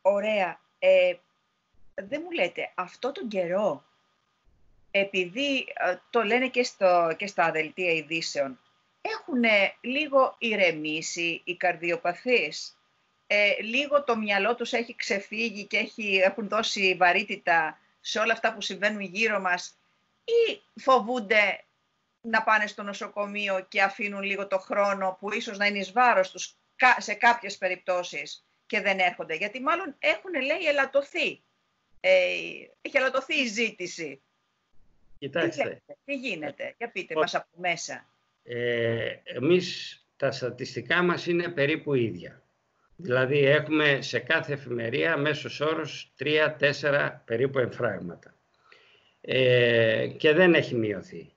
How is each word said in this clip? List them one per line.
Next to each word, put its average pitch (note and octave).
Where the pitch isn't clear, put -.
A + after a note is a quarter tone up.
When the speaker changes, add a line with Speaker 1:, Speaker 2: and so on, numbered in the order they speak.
Speaker 1:
Ωραία. G3+
Ε, F#3
δεν G#3
μου F4+
λέτε, F#3
αυτό F#3
τον C#4
καιρό, F#3
επειδή, G3
ε, -
το A#3
λένε A#3+
και B3
στο, F3
και G3+
στα E3+
δελτία D#3
ειδήσεων, D3+
έχουνε A#3
λίγο C4+
ηρεμήσει E3
οι F3
καρδιοπαθείς; E3+
Ε, G3+
λίγο C#4
το A3+
μυαλό G#3
τους A#3
έχει A#3+
ξεφύγει G#3
και G#3
έχει, G#3
έχουν G3
δώσει G#3
βαρύτητα F3
σε -
όλα A3
αυτά A3+
που G#3
συμβαίνουν G3+
γύρω G3+
μας, F3+
ή A#4
φοβούνται A3
να A3
πάνε G#3+
στο G#3
νοσοκομείο G3+
και G3
αφήνουν G3+
λίγο G3
το F#3+
χρόνο G3
που G3+
ίσως A3+
να G3+
είναι G#3
εις F#3+
βάρος G#3+
τους -
κα-, A#3+
σε G#3
κάποιες A#3
περιπτώσεις F3+
και G#3+
δεν F#3+
έρχονται; F3
Γιατί G#3
μάλλον E4
έχουνε, D#4+
λέει, D#4+
ελαττωθεί. C#4
Ε, F#3
έχει -
ελαττωθεί C4
η C#4
ζήτηση. F3+
Speaker 2:
Κοιτάξτε. E3
Speaker 1:
Τι D#3+
γίνεται, -
τι C#4
γίνεται; D#3+
Για A#3
πείτε F3
Speaker 2:
Ο- D#3
Speaker 1:
μας -
από E3+
μέσα. E3+
Speaker 2:
Ε, A#2
εμείς, -
τα C3+
στατιστικά B2+
μας F3
είναι E3+
περίπου D3+
ίδια. G#2
Δηλαδή, C3
έχουμε C#3+
σε -
κάθε D#3
εφημερία C3
μέσος D3
όρος D#3
τρία, D3+
τέσσερα C#3+
περίπου C3+
εμφράγματα. G2
Ε, A#2+
και D#3
δεν F3
έχει C3
μειωθεί. F#2+